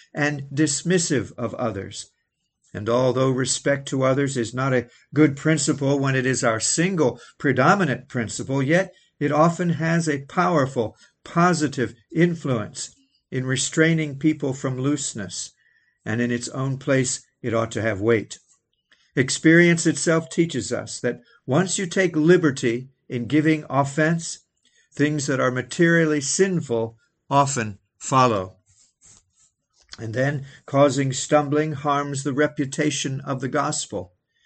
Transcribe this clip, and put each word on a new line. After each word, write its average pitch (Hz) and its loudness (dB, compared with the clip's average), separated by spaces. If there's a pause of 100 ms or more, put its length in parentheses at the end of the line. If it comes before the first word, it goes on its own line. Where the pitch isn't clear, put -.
(140)
and 147 -4 (100)
dismissive 156 0
of 113 -6
others. - -8 (600)
And 104 -6
although 127 2
respect 135 -2
to 135 -2
others 135 0
is 117 -4
not 131 -2
a 120 0 (240)
good 147 4
principle 143 0
when 135 0
it 127 0
is 127 0
our 113 2
single 156 0 (160)
predominant 143 2
principle, 120 -4
yet 170 0 (280)
it 143 0
often 165 2
has 160 0
a 139 -4
powerful, 139 0 (260)
positive 151 0 (180)
influence 160 -2 (380)
in 131 -6
restraining 151 0
people 156 0
from 131 -6
looseness, 131 -6 (500)
and 110 -4
in 120 0
its 120 -4
own 135 -4
place 131 0 (160)
it 120 -4
ought 113 0
to 113 -4
have 107 -2
weight. 110 0 (800)
Experience 165 4
itself 160 0
teaches 135 -2
us 107 -8
that 120 -4 (240)
once 170 0
you 196 -2
take 175 0
liberty 147 2 (180)
in 120 -6
giving 151 2
offense, 156 0 (540)
things 147 0
that 131 0
are 127 2
materially 156 2
sinful 139 -2 (320)
often 139 0 (200)
follow. 117 0 (1400)
And 110 -10
then 135 -2 (200)
causing 139 2
stumbling 147 0
harms 139 -2
the 143 -4
reputation 143 -2
of 135 -6
the 131 -6
gospel. 143 -4 (320)